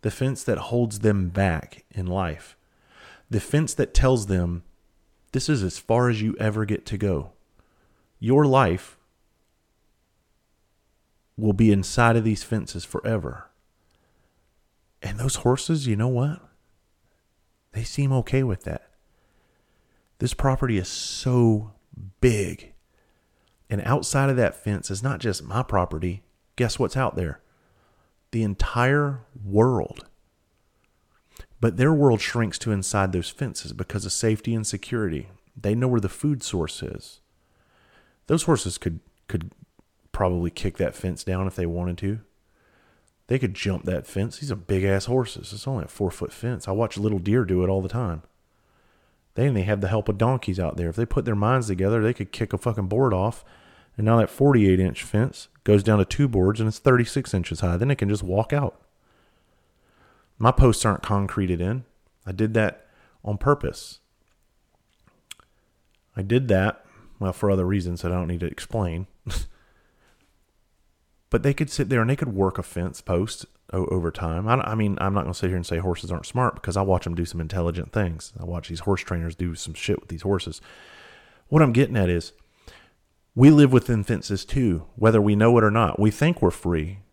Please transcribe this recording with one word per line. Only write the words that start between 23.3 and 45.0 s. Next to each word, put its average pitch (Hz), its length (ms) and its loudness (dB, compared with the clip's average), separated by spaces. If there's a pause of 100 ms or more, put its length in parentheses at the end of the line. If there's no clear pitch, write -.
And 104 160 0
outside 139 420 2
of 135 80 2
that 117 180 2
fence - 360 -4
is 98 120 -6
not 143 160 -4
just 104 240 -4
my 107 200 -4
property. 90 600 -2 (340)
Guess 120 220 -2
what's 131 200 -2
out 127 180 -2
there? 82 240 -6 (920)
The 113 100 -2
entire 131 840 -2 (180)
world. 104 640 0 (1500)
But 107 200 0
their 147 160 4
world 135 260 6
shrinks 113 380 -2
to - 120 -4
inside 98 420 0
those 90 180 -2
fences - 420 -8
because 110 320 -8
of 101 80 -6
safety 113 420 0
and 110 120 -4
security. 98 600 -6 (300)
They 104 160 0
know 127 140 0
where 120 120 2
the 98 100 -2
food 143 320 -2
source - 400 -4
is. - 380 -12 (1120)
Those 160 140 0
horses 113 340 0
could, 82 220 -6 (260)
could 80 240 -8 (640)
probably 90 400 0
kick - 240 -4
that - 180 -2
fence - 300 -8
down 95 240 -2
if - 80 -10
they 87 100 -2
wanted 87 320 -4
to. 104 220 -4 (1080)
They 127 140 0
could 101 140 -2
jump 92 320 -4
that 87 200 -4
fence. 107 320 -6
These 143 140 -8
are - 40 -6
big-ass 98 500 0